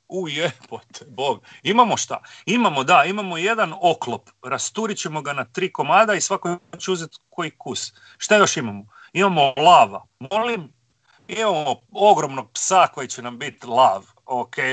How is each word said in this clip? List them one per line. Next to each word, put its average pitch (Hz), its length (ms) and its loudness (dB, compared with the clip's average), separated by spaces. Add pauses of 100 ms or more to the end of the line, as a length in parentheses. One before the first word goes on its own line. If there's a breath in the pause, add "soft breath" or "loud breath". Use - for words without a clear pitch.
„U 180 200 -6
jebote, 143 800 -10
Bog.” 127 340 -4 (200 soft breath)
„Imamo 202 340 2
šta?” - 260 -8 (240 loud breath)
„Imamo, 190 380 0
da, 180 200 6
imamo 185 340 -6
jedan 196 420 -2
oklop. 160 500 -4 (120)
Rasturit 196 560 -6
ćemo 156 240 -8
ga 143 100 -8
na 139 120 -6
tri 185 280 -6
komada 185 420 2
i 170 60 -2
svako 180 380 -4 (200)
će - 120 -8
uzet 165 200 -6 (200)
koji 160 200 -8
kus.” - 420 -10 (260 soft breath)
„Šta - 180 2
još 196 200 4
imamo?” 104 300 -8 (260 soft breath)
„Imamo 160 440 2
lava.” 143 480 6 (260)
„Molim?” 214 480 -4 (500)
„Imamo 170 480 -2 (160)
ogromnog 156 600 2
psa 180 420 2
koji 131 140 -8
će - 140 -14
nam 120 160 -12
bit 127 260 -12
lav.” 120 400 2 (200)
„Ok, 123 320 -6 (160)